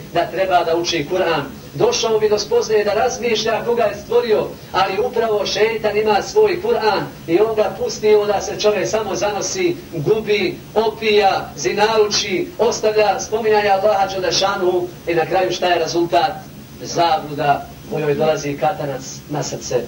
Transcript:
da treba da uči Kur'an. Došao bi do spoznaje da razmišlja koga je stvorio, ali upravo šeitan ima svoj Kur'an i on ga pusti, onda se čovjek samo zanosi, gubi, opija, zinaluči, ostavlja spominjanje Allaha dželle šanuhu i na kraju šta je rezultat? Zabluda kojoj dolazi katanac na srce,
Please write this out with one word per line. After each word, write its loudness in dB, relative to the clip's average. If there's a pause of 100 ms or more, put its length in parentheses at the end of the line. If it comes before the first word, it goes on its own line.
(140)
da 2
treba 2
da 0
uči -2
Kur'an. 0 (320)
Došao 2
bi 2
do 2
spoznaje 0
da 0
razmišlja 0
koga 0
je 0
stvorio, 2 (260)
ali 0
upravo 0
šeitan 0
ima 2
svoj 2
Kur'an 2 (260)
i 4
on 4
ga 0
pusti, 2
onda 4
se -6
čovjek 2
samo -2
zanosi, -2 (160)
gubi, 0 (160)
opija, 2
zinaluči, 0 (100)
ostavlja 2
spominjanje 0
Allaha 2
dželle -2
šanuhu 0 (180)
i -2
na 0
kraju 0
šta -2
je 2
rezultat? 0 (500)
Zabluda 0 (240)
kojoj 0
dolazi 0
katanac -2 (280)
na -4
srce, -4